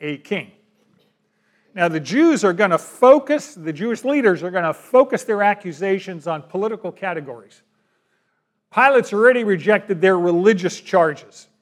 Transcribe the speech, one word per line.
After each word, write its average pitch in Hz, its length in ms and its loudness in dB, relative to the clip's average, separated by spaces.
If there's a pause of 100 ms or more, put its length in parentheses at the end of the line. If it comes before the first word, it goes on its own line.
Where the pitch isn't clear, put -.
a 151 180 -10
king." 147 340 -10 (1200)
Now, 175 140 0
the 160 120 -4
Jews 240 440 0
are 185 80 2
gonna 175 260 0
focus, - 760 2
the 160 180 -10
Jewish 214 320 -6
leaders 240 380 0
are 180 80 -8
gonna 170 220 -4
focus 254 520 0
their 202 180 -2
accusations 190 840 -4
on 156 160 -6
political 196 500 -8
categories. 135 680 -12 (1080)
Pilate's 254 420 2
already 233 320 2
rejected 196 560 -2
their 190 180 4
religious 175 640 0
charges. - 680 -2 (140)